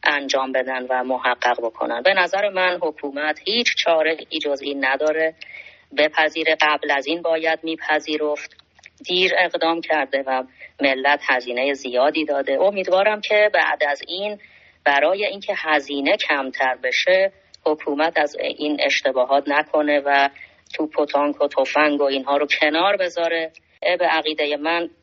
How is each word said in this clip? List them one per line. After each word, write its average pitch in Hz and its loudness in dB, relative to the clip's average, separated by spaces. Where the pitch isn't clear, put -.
انجام 135 0
بدن 131 -2
و 127 0
محقق 123 0
بکنن. - -4
به 190 4
نظر 190 0
من 185 0
حکومت 151 -4
هیچ 226 0
چاره 160 2
ای 160 -6
جز 143 -2
این 139 -4
نداره، 156 0
بپذیره. 156 2
قبل 151 2
از 139 0
این 170 -4
باید 160 0
میپذیرفت، 151 -4
دیر 185 2
اقدام 170 0
کرده 139 -2
و 131 -2
ملت 139 2
هزینه 127 0
زیادی 139 0
داده. 139 0
امیدوارم 196 2
که 208 2
بعد 151 0
از 143 -4
این 202 -8
برای 151 2
اینکه 196 -4
هزینه 143 0
کمتر 135 -2
بشه، 185 2
حکومت 156 0
از 147 0
این 151 -2
اشتباهات 139 2
نکنه 147 2
و 139 4
توپ - -2
و 147 2
تانک 147 0
و 143 2
تفنگ 143 2
و 143 4
اینها 135 0
رو 147 2
کنار 165 2
بذاره. 170 -2
به 175 2
عقیده 156 0
من 165 -2